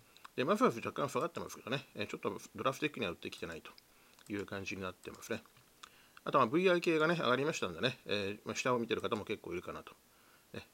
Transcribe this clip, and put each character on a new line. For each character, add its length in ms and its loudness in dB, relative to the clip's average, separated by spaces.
で、 80 2
ま 120 4
ず 80 4
は 100 8
若 180 -4
干 180 0
下 100 0
が 60 2
っ 40 -2
て 100 -6
ま 100 -6
す 60 -12
け 60 -16
ど 80 -6
ね、 240 -2
え 100 -4
ー、 20 -4
ち 80 -8
ょ 20 -4
っ 40 -8
と 120 -2
ド 80 -2
ラ 80 2
フ 80 -6
ト 60 0
的 100 -4
に 80 -2
は 80 0
打 20 -6
っ 40 -14
て 120 -8
き 80 -12
て 80 -8
な 80 -6
い 60 -10
と 100 -16
い 40 -2
う 100 -4
感 180 -6
じ 120 -6
に 60 -6
な 100 -4
っ 20 -12
て 160 -14
ま 120 -14
す 80 -6
ね。 120 -4
あ 100 -4
と 60 8
は 80 8
ブ 140 2
イ 100 6
ア 60 6
イ 60 2
系 160 4
が 100 4
ね、 60 4
上 160 2
が 60 6
り 100 2
ま 80 2
し 60 -4
た 80 0
ん 40 -6
で 80 -8
ね、 240 0
え 320 -2
ー、 80 -14
ま 80 -2
あ、 20 -4
下 200 2
を 40 4
見 80 0
て 80 0
る 60 2
方 160 0
も 80 -2
結 180 -4
構 100 -8
い 40 -2
る 60 -4
か 100 -8
な 100 -10
と、 100 -16
ね、 220 -10